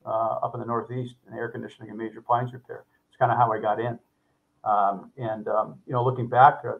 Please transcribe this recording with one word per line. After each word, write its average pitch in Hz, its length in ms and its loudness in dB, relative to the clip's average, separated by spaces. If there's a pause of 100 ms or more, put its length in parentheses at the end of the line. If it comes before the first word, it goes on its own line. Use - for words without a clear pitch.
uh, 113 360 -2
up - 120 -2
in 120 60 -8
the 110 60 -10
Northeast 117 480 -4 (140)
in 113 60 -16
air 113 140 -6
conditioning 110 420 -14
and 107 80 -12
major 113 220 -8
appliance 123 320 0
repair. - 320 -14 (240)
It's - 100 -14
kinda 117 180 2
how 117 160 4
I 107 80 -2
got 107 180 0
in. 117 200 -2 (680)
Um, 101 520 2
and, 110 320 -6
um, 107 380 -2
you - 60 -10
know, 123 100 2
looking 123 260 0
back, 127 360 6
uh, 110 160 -4